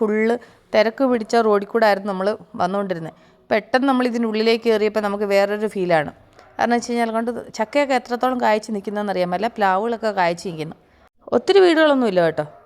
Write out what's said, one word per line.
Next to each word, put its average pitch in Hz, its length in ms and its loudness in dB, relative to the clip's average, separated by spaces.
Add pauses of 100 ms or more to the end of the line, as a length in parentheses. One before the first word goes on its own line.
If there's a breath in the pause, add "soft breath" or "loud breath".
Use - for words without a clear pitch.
ഫുൾ 214 140 0 (600 loud breath)
തിരക്ക് 220 380 2
പിടിച്ച 233 240 -2 (120)
റോഡിൽ 202 260 2
കൂടെ 226 160 4
ആയിരുന്നു 196 240 0
നമ്മൾ 190 140 -2 (340)
വന്നുകൊണ്ടിരുന്നത്. 180 520 -4 (380 soft breath)
പെട്ടെന്ന് 240 400 0
നമ്മൾ 254 200 0
ഇതിൻ്റെ 233 200 -2
ഉള്ളിലേക്ക് 226 380 0
കയറിയപ്പോൾ 214 380 0
നമുക്ക് 202 260 -4
വേറൊരു 202 420 0
ഫീലാണ്. 170 360 0 (460 loud breath)
കാരണം 233 200 2
വെച്ച് 233 120 -6
കഴിഞ്ഞാൽ 233 260 -2
കൊണ്ട് 233 160 -2 (260)
ചക്കയൊക്കെ 269 420 -2
എത്രത്തോളം 247 440 -4
കായ്ച്ച് 220 320 0
നിൽക്കുന്നതെന്ന് 202 380 -6
അറിയാൻ 180 180 -2
പറ്റില്ല. 196 260 -2
പ്ലാവുകളൊക്കെ 214 600 0
കായ്ച്ച് 175 300 -2
നിൽക്കുന്നു. 160 260 -10 (600 soft breath)
ഒത്തിരി 381 300 4
വീടുകളൊന്നും 302 460 4
ഇല്ല 180 160 2
കേട്ടോ. 156 180 -2 (200)